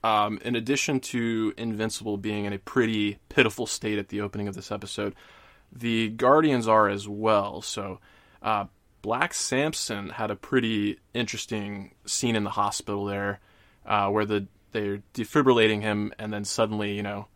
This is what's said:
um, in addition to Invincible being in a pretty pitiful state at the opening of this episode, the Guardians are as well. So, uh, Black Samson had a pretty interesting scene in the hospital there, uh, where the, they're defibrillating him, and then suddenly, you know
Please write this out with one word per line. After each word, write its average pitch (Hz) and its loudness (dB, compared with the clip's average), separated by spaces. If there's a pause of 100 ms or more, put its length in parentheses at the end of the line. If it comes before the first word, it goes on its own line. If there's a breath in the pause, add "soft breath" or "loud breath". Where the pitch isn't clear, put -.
um, 107 2
in 120 0
addition 135 0
to 117 -2
Invincible 107 -4
being 104 -4
in 101 -4
a 98 -6
pretty 110 0 (100)
pitiful 117 2
state 104 -4
at 101 -6
the 101 -4
opening 101 -4
of 98 -8
this 98 -10
episode, 101 -6 (580 loud breath)
the 113 0
Guardians 127 4
are 110 6
as 101 -4
well. 104 0
So, 98 -8 (420 soft breath)
uh, 104 -2 (360)
Black 123 -2
Samson 131 -2
had 107 -4
a 104 -4
pretty 110 0 (160)
interesting 104 -6 (100)
scene 117 0
in 107 2
the 92 -2
hospital 101 -2
there, 101 -2 (460 soft breath)
uh, 101 2
where 107 2
the, 101 0 (260)
they're 101 -2 (120)
defibrillating 113 4
him, 104 -2
and 107 -8
then 104 -6
suddenly, 107 0
you 104 -6
know 101 -8